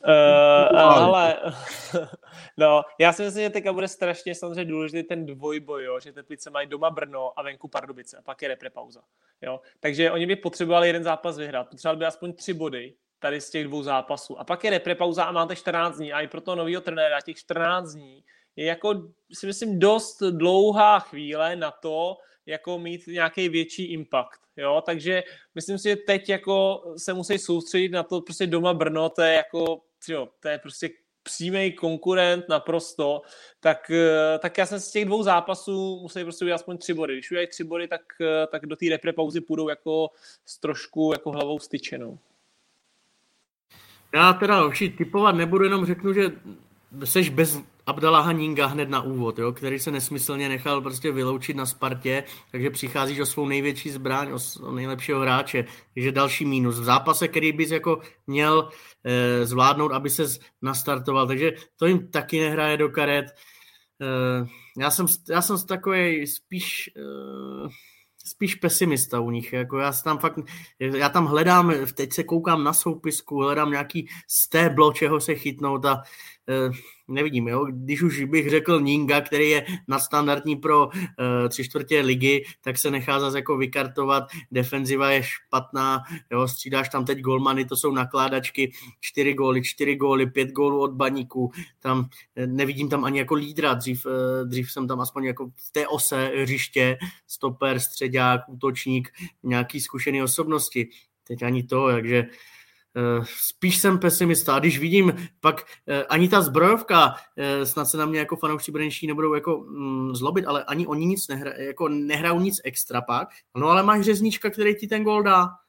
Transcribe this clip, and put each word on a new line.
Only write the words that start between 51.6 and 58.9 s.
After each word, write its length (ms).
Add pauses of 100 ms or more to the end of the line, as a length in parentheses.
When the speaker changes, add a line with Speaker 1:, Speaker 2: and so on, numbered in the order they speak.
Speaker 3:
Spartě, 580 (280)
takže 180
přicházíš 500
o 60
svou 220
největší 420
zbraň, 420
o 80
s-, 180
o 140
nejlepšího 480
hráče, 460 (280)
takže 180
další 340
mínus. 340
V 40
zápase, 440
který 240
bys 200
jako 300 (260)
měl, 420 (340)